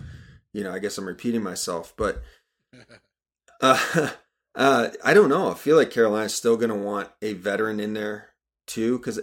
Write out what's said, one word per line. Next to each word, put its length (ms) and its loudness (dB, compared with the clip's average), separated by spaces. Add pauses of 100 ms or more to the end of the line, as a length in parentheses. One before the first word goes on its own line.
(520)
you 100 -8
know, 100 -8
I 60 -8
guess 200 -6
I'm 100 -8
repeating 340 -4
myself. 540 -8
But, 260 -4 (500)
<laughs> 880 -20
uh, 500 2 (240)
<laughs> 200 -20
uh, 360 2 (120)
I 120 4
don't 140 8
know. 220 2
I 40 -6
feel 220 4
like 140 4
Carolina's 440 2
still 220 2
gonna 200 -2
want 320 -4 (120)
a 120 -4
veteran 480 -2
in 140 -4
there, 340 -8 (380)
too, 340 -2
'cause 220 -6